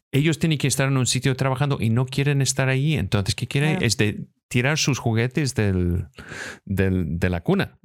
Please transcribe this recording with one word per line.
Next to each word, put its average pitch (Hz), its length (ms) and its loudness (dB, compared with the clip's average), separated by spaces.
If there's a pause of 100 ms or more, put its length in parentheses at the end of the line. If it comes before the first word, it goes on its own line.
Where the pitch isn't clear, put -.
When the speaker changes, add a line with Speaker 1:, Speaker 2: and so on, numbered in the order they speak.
(120)
Speaker 1:
ellos 151 280 2
tienen 160 180 2
que 143 100 -2
estar 135 200 0
en 135 100 2
un 127 80 2
sitio 127 300 0
trabajando 135 440 0
y 107 100 0
no 120 160 2
quieren 139 360 0
estar 131 260 0
allí. 135 280 0
Entonces, 98 400 0
¿qué - 120 -6
quieren? 151 260 0
Speaker 2:
Claro. - 120 0
Speaker 1:
Es 110 120 0
de - 280 0 (220)
tirar 135 320 0
sus 131 180 0
juguetes 120 560 0
del, 90 540 2 (580)
del, 92 540 0
de 90 100 0
la 87 120 -2
cuna. - 440 -2